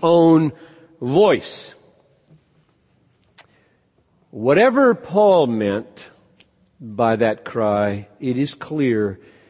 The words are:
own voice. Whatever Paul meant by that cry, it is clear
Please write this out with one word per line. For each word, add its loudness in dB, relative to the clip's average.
own 4
voice. -2
Whatever 2
Paul 2
meant -4
by -2
that -2
cry, -4
it -6
is -6
clear -4